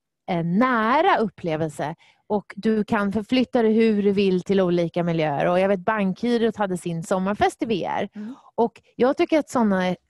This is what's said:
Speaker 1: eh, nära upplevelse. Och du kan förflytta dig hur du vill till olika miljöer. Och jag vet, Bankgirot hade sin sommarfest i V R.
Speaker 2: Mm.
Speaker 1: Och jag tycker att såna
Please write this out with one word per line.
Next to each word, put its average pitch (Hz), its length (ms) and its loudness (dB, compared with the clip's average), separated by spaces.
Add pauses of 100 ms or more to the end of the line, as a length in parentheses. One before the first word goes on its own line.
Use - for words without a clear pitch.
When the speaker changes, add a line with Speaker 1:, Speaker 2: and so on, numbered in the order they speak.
(300)
Speaker 1:
eh, 170 140 -2
nära 247 720 2
upplevelse. 156 800 -4 (320)
Och - 300 -4
du 214 280 0
kan 202 280 -2
förflytta 240 500 0
dig 220 100 4
hur 214 300 2
du 202 100 2
vill 190 300 2
till 196 180 2
olika 175 440 0
miljöer. 156 420 0
Och 180 140 2
jag 190 80 2
vet, 196 120 0
Bankgirot 220 760 0
hade 185 220 -2
sin 165 240 -8
sommarfest 208 600 -2
i 269 40 -2
V 208 180 -2
R. 95 300 -4
Speaker 2:
Mm. 214 200 -12 (200)
Speaker 1:
Och - 260 -2 (160)
jag 262 200 0
tycker 330 220 0
att - 120 -4
såna 190 460 0 (140)